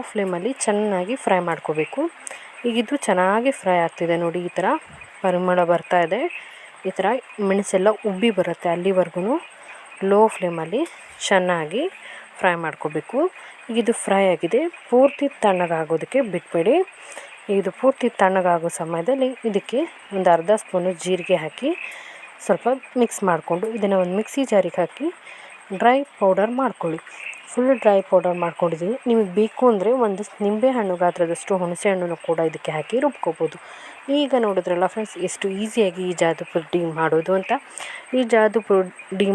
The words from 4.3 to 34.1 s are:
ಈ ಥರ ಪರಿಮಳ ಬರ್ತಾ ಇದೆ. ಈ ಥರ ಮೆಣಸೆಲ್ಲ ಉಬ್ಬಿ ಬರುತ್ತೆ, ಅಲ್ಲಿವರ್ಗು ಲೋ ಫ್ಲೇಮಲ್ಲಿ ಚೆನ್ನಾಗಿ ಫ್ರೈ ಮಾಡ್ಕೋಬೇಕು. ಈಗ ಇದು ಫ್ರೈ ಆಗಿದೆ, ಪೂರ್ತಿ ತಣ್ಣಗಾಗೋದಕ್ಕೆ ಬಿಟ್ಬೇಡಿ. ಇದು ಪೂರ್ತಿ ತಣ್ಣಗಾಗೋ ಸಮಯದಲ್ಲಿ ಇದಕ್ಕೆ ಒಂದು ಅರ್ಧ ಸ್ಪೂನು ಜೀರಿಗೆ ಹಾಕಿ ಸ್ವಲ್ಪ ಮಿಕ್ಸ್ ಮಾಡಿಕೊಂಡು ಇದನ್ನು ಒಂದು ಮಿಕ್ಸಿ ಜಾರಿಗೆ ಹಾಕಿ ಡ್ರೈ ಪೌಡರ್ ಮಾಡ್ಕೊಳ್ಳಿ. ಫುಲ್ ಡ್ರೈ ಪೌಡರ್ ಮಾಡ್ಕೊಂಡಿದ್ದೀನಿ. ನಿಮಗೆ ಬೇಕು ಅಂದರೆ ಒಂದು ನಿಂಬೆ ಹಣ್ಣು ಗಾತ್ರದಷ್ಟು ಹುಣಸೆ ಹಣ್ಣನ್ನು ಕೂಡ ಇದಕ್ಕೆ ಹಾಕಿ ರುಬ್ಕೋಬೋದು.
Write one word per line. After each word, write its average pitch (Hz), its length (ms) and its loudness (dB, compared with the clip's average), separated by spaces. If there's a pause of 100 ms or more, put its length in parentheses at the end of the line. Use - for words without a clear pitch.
ಈ - 80 -8
ಥರ 175 80 -2 (580)
ಪರಿಮಳ 180 480 2
ಬರ್ತಾ 175 360 2
ಇದೆ. 196 140 -2 (680)
ಈ 185 80 -6
ಥರ 190 80 -2 (440)
ಮೆಣಸೆಲ್ಲ 196 400 2 (200)
ಉಬ್ಬಿ 196 300 2
ಬರುತ್ತೆ, 175 360 -2
ಅಲ್ಲಿವರ್ಗು 185 600 0 (760)
ಲೋ 202 100 6 (140)
ಫ್ಲೇಮಲ್ಲಿ 170 460 -4 (460)
ಚೆನ್ನಾಗಿ 180 560 2 (560)
ಫ್ರೈ 180 160 2 (100)
ಮಾಡ್ಕೋಬೇಕು. 156 540 -4 (500)
ಈಗ 226 140 -2
ಇದು 233 100 2 (120)
ಫ್ರೈ 196 180 4 (100)
ಆಗಿದೆ, 170 280 0 (280)
ಪೂರ್ತಿ 269 380 4 (160)
ತಣ್ಣಗಾಗೋದಕ್ಕೆ 165 800 0 (120)
ಬಿಟ್ಬೇಡಿ. 180 420 2 (800)
ಇದು 190 220 0
ಪೂರ್ತಿ 254 280 2 (120)
ತಣ್ಣಗಾಗೋ 180 500 4 (100)
ಸಮಯದಲ್ಲಿ 175 500 0 (200)
ಇದಕ್ಕೆ 208 300 -2 (360)
ಒಂದು 185 200 2
ಅರ್ಧ 165 160 -2 (100)
ಸ್ಪೂನು 180 300 -2 (120)
ಜೀರಿಗೆ 180 400 0
ಹಾಕಿ 220 260 -6 (760)
ಸ್ವಲ್ಪ 190 220 0 (340)
ಮಿಕ್ಸ್ - 280 0
ಮಾಡಿಕೊಂಡು 170 380 -2 (100)
ಇದನ್ನು 196 260 0
ಒಂದು 180 160 -2
ಮಿಕ್ಸಿ 269 320 -4
ಜಾರಿಗೆ 185 320 2
ಹಾಕಿ 254 240 -6 (720)
ಡ್ರೈ 240 180 4 (220)
ಪೌಡರ್ 196 320 2 (100)
ಮಾಡ್ಕೊಳ್ಳಿ. 175 380 -4 (520)
ಫುಲ್ 254 200 2 (100)
ಡ್ರೈ 202 180 4 (100)
ಪೌಡರ್ 180 340 2
ಮಾಡ್ಕೊಂಡಿದ್ದೀನಿ. 170 520 -2 (140)
ನಿಮಗೆ 220 300 2
ಬೇಕು 220 320 0
ಅಂದರೆ 202 200 2 (140)
ಒಂದು 202 180 -4 (220)
ನಿಂಬೆ 214 320 2
ಹಣ್ಣು 190 260 0
ಗಾತ್ರದಷ್ಟು 175 580 0
ಹುಣಸೆ 175 300 -2
ಹಣ್ಣನ್ನು 175 260 -2 (100)
ಕೂಡ 165 120 0 (100)
ಇದಕ್ಕೆ 156 280 -6
ಹಾಕಿ 214 280 -4
ರುಬ್ಕೋಬೋದು. 165 520 -4 (640)